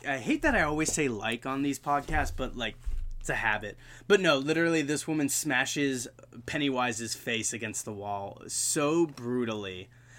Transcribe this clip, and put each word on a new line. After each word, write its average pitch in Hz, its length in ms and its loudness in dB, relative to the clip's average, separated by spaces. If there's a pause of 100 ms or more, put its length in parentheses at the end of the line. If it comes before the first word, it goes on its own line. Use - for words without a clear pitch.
I 139 120 -2
hate 220 240 0
that 294 120 4
I 196 80 4
always 151 300 2
say 151 160 2
"like" 113 380 -2
on 135 160 -2
these 139 180 0
podcasts, 143 540 0
but, 127 220 -4
like, 113 200 -4 (420)
it's - 100 -8
a 147 60 0
habit. 107 420 0 (300)
But 196 140 8
no, 160 180 6
literally, 160 440 2
this 143 260 -2
woman 156 200 2
smashes 131 800 0 (400)
Pennywise's 123 640 0
face 113 400 -2
against 110 320 -6
the 113 80 -8
wall 101 540 -6
so 160 600 2
brutally, 113 800 -4 (300)